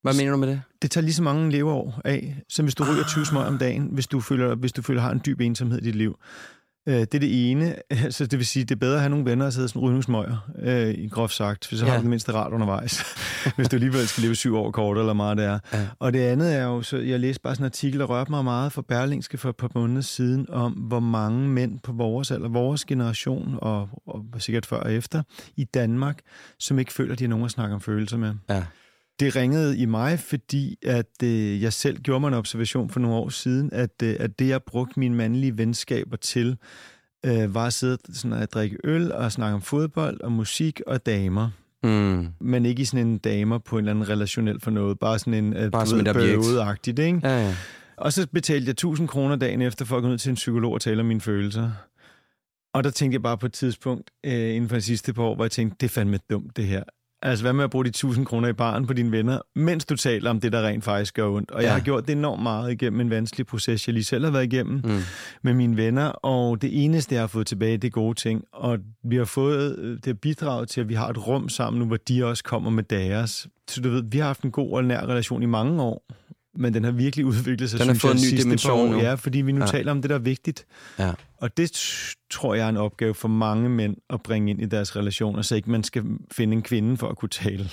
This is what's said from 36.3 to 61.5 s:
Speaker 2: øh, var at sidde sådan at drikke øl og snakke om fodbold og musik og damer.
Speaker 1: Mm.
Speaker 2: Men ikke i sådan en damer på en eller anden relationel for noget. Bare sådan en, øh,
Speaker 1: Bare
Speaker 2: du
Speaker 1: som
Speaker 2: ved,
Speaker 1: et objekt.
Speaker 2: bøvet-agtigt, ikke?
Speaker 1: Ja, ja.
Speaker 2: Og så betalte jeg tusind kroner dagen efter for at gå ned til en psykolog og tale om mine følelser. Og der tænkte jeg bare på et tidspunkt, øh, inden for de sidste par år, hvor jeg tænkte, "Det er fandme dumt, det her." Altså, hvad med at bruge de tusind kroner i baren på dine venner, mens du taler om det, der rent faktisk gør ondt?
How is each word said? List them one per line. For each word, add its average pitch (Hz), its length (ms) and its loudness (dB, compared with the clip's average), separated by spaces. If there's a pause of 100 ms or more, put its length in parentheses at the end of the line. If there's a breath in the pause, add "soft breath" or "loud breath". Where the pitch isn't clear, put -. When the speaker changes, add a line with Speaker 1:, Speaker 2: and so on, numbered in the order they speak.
Speaker 2:
øh, 110 280 2
var 117 120 0
at 120 60 -2
sidde 127 260 0 (160)
sådan 117 280 -4
at - 120 -6
drikke 107 300 -2
øl 165 280 0
og 117 200 -2
snakke 107 220 0
om 101 80 -2
fodbold 151 580 -2
og 117 120 -4
musik 117 540 -2
og - 200 -2
damer. 101 440 2 (320)
Speaker 1:
Mm. 101 460 4 (120)
Speaker 2:
Men 123 260 2
ikke 123 160 2
i - 20 2
sådan 120 220 2
en 113 120 2
damer 107 400 0
på 113 180 -4
en - 20 2
eller 107 120 0
anden 104 180 0
relationel 107 520 0
for 113 100 -4
noget. 101 280 0
Bare 113 200 2
sådan 117 160 0
en, 107 220 2
øh, 104 140 0
Speaker 1:
Bare 113 140 2
Speaker 2:
du 110 60 2
Speaker 1:
som 113 80 4
Speaker 2:
ved, 104 80 4
Speaker 1:
et 104 100 4
objekt. 98 180 6
Speaker 2:
bøvet-agtigt, 113 640 0
ikke? 170 260 2
Speaker 1:
Ja, 123 220 2
ja. 95 80 0 (420 loud breath)
Speaker 2:
Og 147 160 0
så 185 200 0
betalte 143 360 0
jeg 123 80 -2
tusind 156 320 0
kroner 139 280 0
dagen 120 260 0
efter 123 220 -2
for 123 120 -2
at 123 60 0
gå 123 60 2
ned 123 100 0
til 135 120 -4
en 123 40 0
psykolog 117 380 0
og 110 80 -2
tale 110 200 0
om 113 60 2
mine 110 140 2
følelser. 104 500 -2 (1040 soft breath)
Og 131 100 2
der 143 60 2
tænkte 131 240 0
jeg 117 80 0
bare 117 160 0
på 127 80 -4
et 113 60 -2
tidspunkt, - 580 -4 (160)
øh, 113 280 0
inden 117 140 0
for 123 80 0
de 107 60 0
sidste 113 300 -2
par 117 100 -2
år, 110 120 2
hvor 113 100 0
jeg 113 60 0
tænkte, 110 300 -2
"Det 127 60 2
er - 40 0
fandme 101 280 0 (120)
dumt, 104 260 -4
det 107 100 -2
her." 95 160 -2 (400)
Altså, 117 220 0
hvad 127 80 4
med 139 120 2
at 120 60 -2
bruge 131 140 0
de 123 60 0
tusind 127 360 0
kroner 117 220 0
i 120 40 0
baren 117 340 0
på 131 60 -2
dine 120 200 2
venner, 113 280 0 (160)
mens 160 280 0
du 147 120 -2
taler 120 340 0
om 110 100 2
det, 113 120 0
der 117 140 2
rent 107 180 -2
faktisk 101 300 0
gør 107 140 2
ondt? 101 220 -2